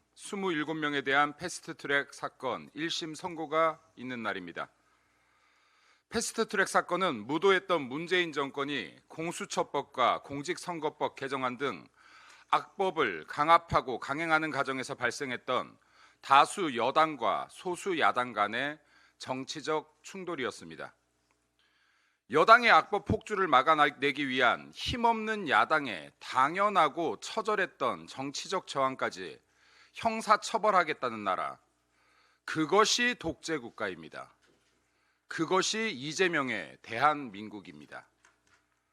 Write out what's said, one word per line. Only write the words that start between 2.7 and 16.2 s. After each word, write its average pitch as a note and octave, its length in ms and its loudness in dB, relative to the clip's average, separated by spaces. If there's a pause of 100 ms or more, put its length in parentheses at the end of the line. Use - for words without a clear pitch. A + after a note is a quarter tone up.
일 D#3+ 160 -6
심 D#3+ 240 -6
선고가 D#3+ 640 -2 (200)
있는 A#2+ 260 -10
날입니다. F2+ 460 -6 (1400)
패스트트랙 G#3+ 640 -2
사건은 F3 580 0
무도했던 F3 540 2
문재인 E3 500 -2
정권이 C#3 640 -6 (140)
공수처법과 D3 1120 -2
공직선거법 D3 960 -6
개정안 C3 400 -4
등 A2 280 -6 (640)
악법을 D3+ 800 0
강압하고 D3+ 720 2
강행하는 D#3 520 0
과정에서 C3+ 440 -4
발생했던 A#2+ 840 -4 (440)